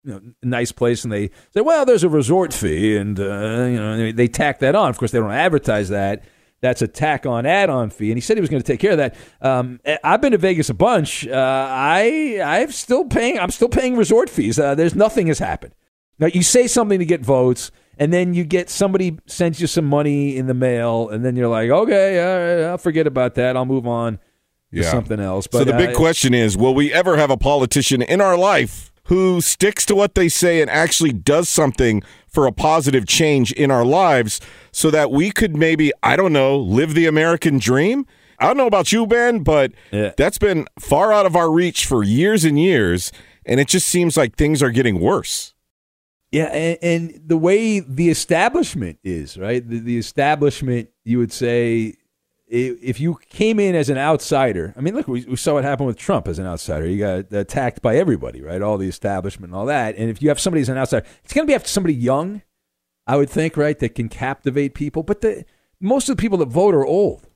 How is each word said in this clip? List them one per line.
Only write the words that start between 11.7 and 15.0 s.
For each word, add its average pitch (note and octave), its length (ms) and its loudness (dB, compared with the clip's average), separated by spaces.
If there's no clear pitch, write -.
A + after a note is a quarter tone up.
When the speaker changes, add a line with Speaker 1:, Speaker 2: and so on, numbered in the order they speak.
Speaker 1:
I, G3+ 760 0
I've G#3 300 -2
still C#4 320 0
paying, A#3+ 320 -2
I'm F3+ 120 -2
still - 200 0
paying B3+ 260 0
resort A3+ 320 4
fees. A2+ 300 -2
Uh, C#3+ 160 2
there's, D#3+ 200 0
nothing G3+ 340 2